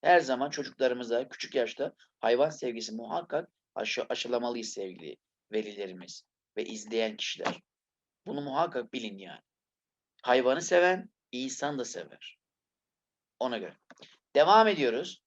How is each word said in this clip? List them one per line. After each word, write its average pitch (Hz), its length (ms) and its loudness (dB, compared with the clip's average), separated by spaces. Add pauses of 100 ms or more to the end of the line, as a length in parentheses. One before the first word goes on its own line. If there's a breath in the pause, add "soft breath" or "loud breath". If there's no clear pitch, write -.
Her 175 180 8
zaman 135 300 0
çocuklarımıza 127 760 -2
küçük - 280 -10
yaşta 131 380 -2 (260 soft breath)
hayvan 123 300 4
sevgisi 113 460 -6
muhakkak 117 540 -6 (260)
aşı-, - 340 -4
aşılamalıyız 120 600 -2
sevgili 92 480 -10 (340)
velilerimiz 101 720 -6 (340)
ve - 60 -4
izleyen 113 540 -4
kişiler. - 420 -6 (680)
Bunu - 160 -8
muhakkak 143 520 -2
bilin 110 240 -8
yani. 87 240 -16 (840)
Hayvanı 127 380 4
seven 180 480 4 (220)
insan 131 480 -6
da 120 60 -4
sever. - 520 -14 (1000)
Ona 120 180 -2
göre. 90 200 -10 (580 loud breath)
Devam 196 320 8
ediyoruz. 151 600 0